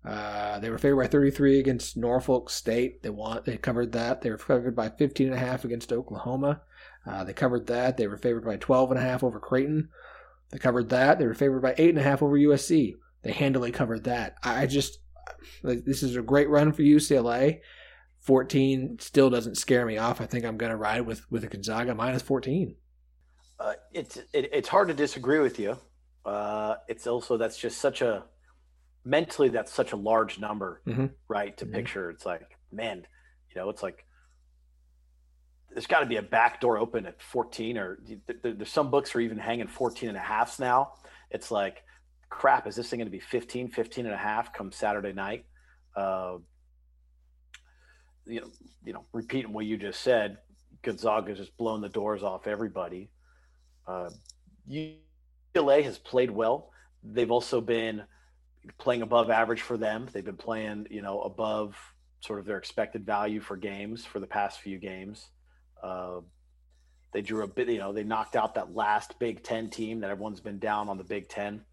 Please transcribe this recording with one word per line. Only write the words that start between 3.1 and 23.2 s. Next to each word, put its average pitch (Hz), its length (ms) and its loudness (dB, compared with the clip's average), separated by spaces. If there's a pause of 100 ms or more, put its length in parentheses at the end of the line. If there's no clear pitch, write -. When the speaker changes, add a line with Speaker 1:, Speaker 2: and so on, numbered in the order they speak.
Speaker 1:
they 110 120 -2
covered 120 340 0
that. 120 300 0
They 120 80 0
were 110 80 -2
favored 123 360 2
by 113 140 0
fifteen 139 400 2
and 131 80 -2
a 123 40 -2
half 127 260 -2
against 120 260 -6
Oklahoma. 131 720 -2 (440)
Uh, 98 200 -6
they 95 80 -10
covered 123 340 0
that. 123 300 0
They 110 100 2
were 101 100 -6
favored 117 280 0
by 107 100 -2
twelve 131 360 4
and 123 80 4
a 123 40 2
half 127 220 0
over 110 160 -2
Creighton. 147 480 2 (640)
They - 60 -10
covered 120 320 2
that. 135 300 6
They 135 80 4
were 113 60 2
favored 135 280 2
by 127 160 2
eight 165 120 8
and 156 100 4
a 143 40 2
half 139 200 4
over 143 140 6
U 147 160 8
S 139 120 4
C. 143 300 4 (280)
They 110 100 -2
handily 131 380 2
covered 113 340 -2
that. 117 360 -2
I, 120 200 0
I 143 60 4
just, 135 320 0 (640)
like, 123 200 0
this 135 180 0
is 127 140 0
a 123 60 -2
great 143 280 4
run 151 220 6
for 156 100 0
U 147 200 10
C 147 160 4
L 120 140 2
A. 135 300 4 (580)
Fourteen 135 800 4
still 135 300 6
doesn't 117 280 0
scare 123 280 4
me 110 120 -2
off. 113 240 0
I 107 40 -4
think 120 200 -4
I'm 113 120 -4
gonna 113 200 -2
ride 107 240 -2
with, 110 280 -6
with 113 140 -2
a - 40 -10
Gonzaga 113 460 -4
minus 120 280 -2
fourteen. 135 560 -2 (840)